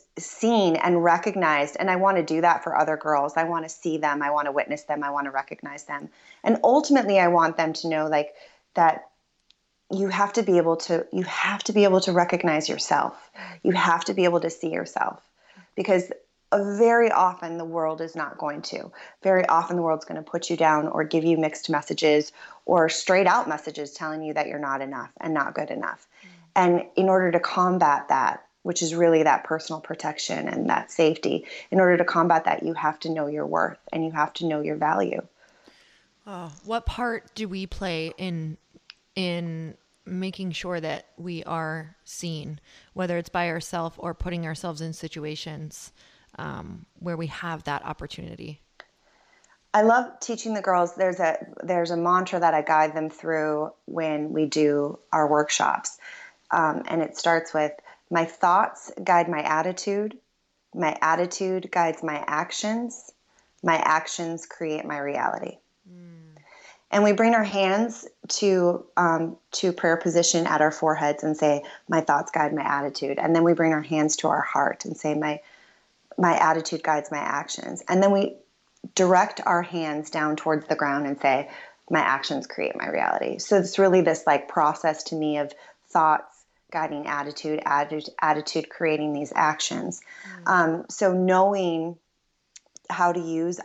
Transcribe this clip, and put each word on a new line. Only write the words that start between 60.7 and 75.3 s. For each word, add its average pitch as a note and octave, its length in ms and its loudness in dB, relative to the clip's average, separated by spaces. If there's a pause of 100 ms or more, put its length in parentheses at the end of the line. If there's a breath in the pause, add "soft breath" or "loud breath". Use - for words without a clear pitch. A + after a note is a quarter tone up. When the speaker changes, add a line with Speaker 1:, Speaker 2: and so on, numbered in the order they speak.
Speaker 1:
My E3 260 -2
attitude F3+ 720 0
guides E3 320 0
my D3+ 240 -6
actions. G#3+ 840 -6 (520)
My E3 140 2
actions E3 680 -2
create D#3 380 -8
my D3+ 140 -8
reality." C#3+ 600 -4 (320)
Speaker 2:
Mm. E3+ 480 -20 (540 loud breath)
Speaker 1:
And G#3 140 4
we G#3 80 6
bring A3+ 200 4
our A3 120 4
hands G3+ 600 0 (220)
to, F#3 580 2 (120)
um, E3 400 2 (140)
to F#3 200 0
prayer E3+ 240 2
position E3+ 500 2
at D#3 140 2
our D#3 140 4
foreheads D3+ 500 0
and D#3 140 -2
say, D3 260 2 (240 loud breath)
"My D#3+ 140 2
thoughts D3+ 300 0
guide D3+ 220 0
my D3 100 -4
attitude." C#3+ 560 -4
And E3 140 2
then E3 120 6
we E3+ 80 6
bring D#3+ 180 2
our D#3 100 0
hands D#3 360 0
to D#3+ 100 -2
our D3 140 2
heart - 420 -2
and - 140 -8
say, D3+ 160 -2
"My, D3+ 260 -4 (800 soft breath)